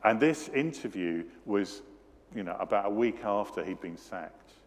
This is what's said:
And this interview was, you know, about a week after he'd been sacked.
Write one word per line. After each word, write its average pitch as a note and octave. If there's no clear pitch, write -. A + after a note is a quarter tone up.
And A2
this D3+
interview G2
was, G2+
you A2
know, F2
about G2+
a G#2
week A2+
after G2+
he'd F2+
been E2+
sacked. -